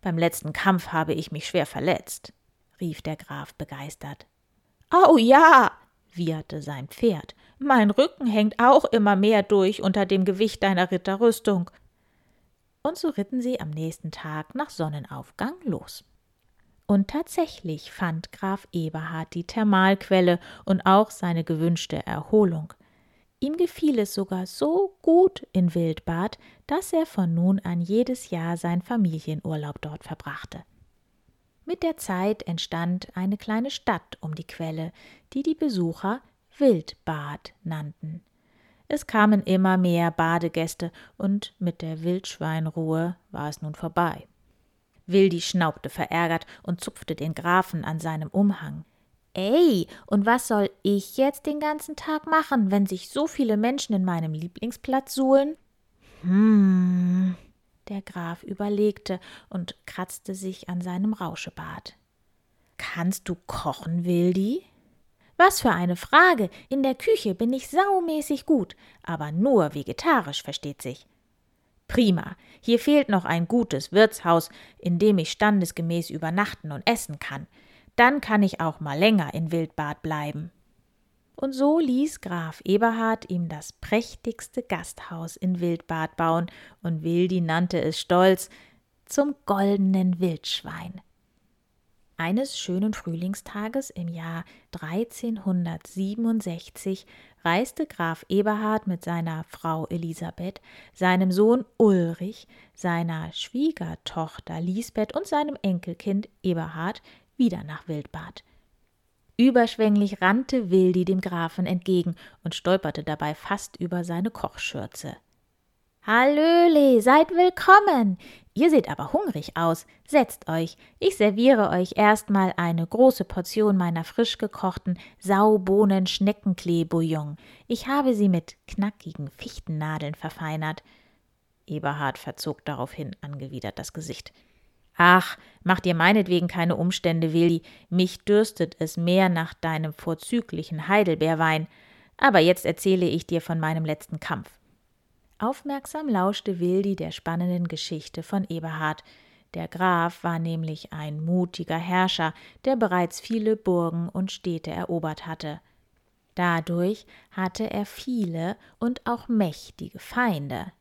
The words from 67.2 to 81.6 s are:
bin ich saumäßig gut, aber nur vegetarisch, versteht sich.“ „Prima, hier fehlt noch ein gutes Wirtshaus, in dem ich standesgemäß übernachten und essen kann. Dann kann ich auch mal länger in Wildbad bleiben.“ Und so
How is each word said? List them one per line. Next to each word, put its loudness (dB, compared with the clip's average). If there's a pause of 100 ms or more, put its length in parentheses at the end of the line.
bin 0
ich -6
saumäßig 0
gut, 2 (300)
aber -6
nur 4
vegetarisch, -2
versteht -10
sich.“ -12 (800)
„Prima, 2 (260)
hier 2
fehlt 4
noch 0
ein 0
gutes -2
Wirtshaus, 4 (300)
in -2
dem 4
ich -2
standesgemäß 0
übernachten -4
und -10
essen -4
kann. -12 (500)
Dann 4
kann 2
ich -2
auch -4
mal -6
länger 2
in -4
Wildbad -4
bleiben.“ -8 (840)
Und -6
so 2